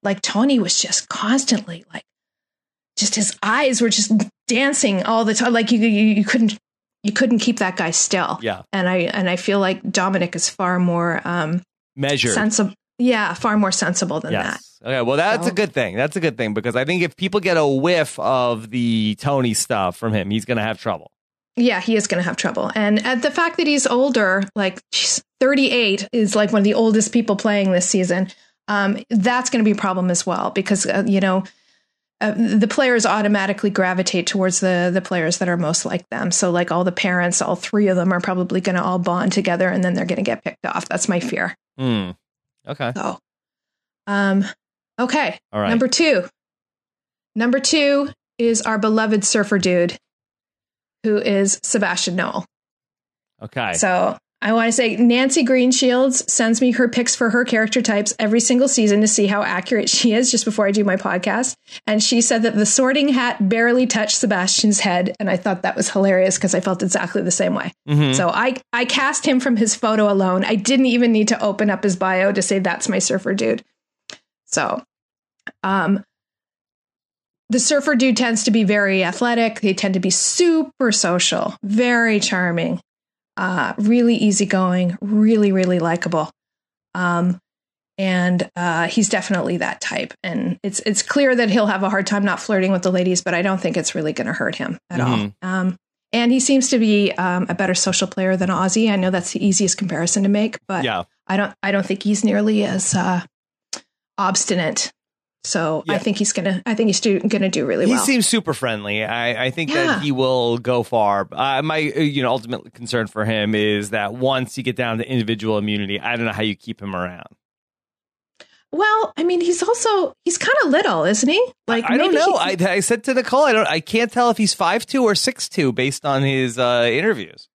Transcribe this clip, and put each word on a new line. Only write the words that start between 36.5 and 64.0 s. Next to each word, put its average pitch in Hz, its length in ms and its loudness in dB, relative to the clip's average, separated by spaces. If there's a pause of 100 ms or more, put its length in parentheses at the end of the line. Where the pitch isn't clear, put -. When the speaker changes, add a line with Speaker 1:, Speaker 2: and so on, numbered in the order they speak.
Speaker 1:
like, 175 200 0
all 175 120 0
the 185 80 0
parents, 180 500 0
all - 140 -2
three 208 320 0
of 185 80 2
them 185 180 2
are 175 80 0
probably 180 400 -2
gonna 180 220 -2
all 180 160 -2
bond 175 320 0
together, 185 380 0
and 185 140 0
then 180 120 0
they're 180 100 -2
gonna 180 160 -2
get 220 220 -4
picked - 240 -10
off. - 200 -6
That's 180 220 -4
my 180 100 0
fear. - 360 -6 (240)
Speaker 2:
Hmm. 110 320 -2 (560)
Okay. 127 280 -6
Speaker 1:
So, - 220 -6 (920)
um, 196 360 2 (560)
okay. 247 400 -2 (140)
Speaker 2:
All 214 80 0
right. 202 80 2
Speaker 1:
Number 226 180 2
two. 220 400 2 (1080)
Number 240 240 2
two 285 500 2 (280)
is 233 260 0
our 220 140 -2
beloved 214 460 2
surfer 208 360 0
dude, 175 380 0 (1040)
who 214 140 2
is 202 460 0
Sebastian 180 540 -2
Noel. - 280 -4 (960)
Speaker 2:
Okay. 107 320 -4
Speaker 1:
So 180 440 0 (220)
I 214 140 -2
wanna 226 180 2
say 226 260 0
Nancy 254 480 4
Greenshields 254 840 2
sends 226 320 2
me 254 100 4
her 240 160 2
picks 240 280 0
for 233 160 0
her 240 120 2
character 226 380 0
types 208 380 0
every 220 200 2
single 247 280 4
season 214 340 4
to 214 60 4
see 208 200 2
how 202 140 0
accurate 185 480 -2
she - 240 2
is 247 160 2
just - 160 0
before 214 220 0
I 202 40 2
do 208 120 2
my 196 120 2
podcast. 196 600 -2 (320)
And 214 160 2
she 233 180 2
said 226 220 2
that 226 120 2
the 208 100 4
Sorting 269 440 2
Hat 240 400 0
barely 240 380 4
touched 214 300 -2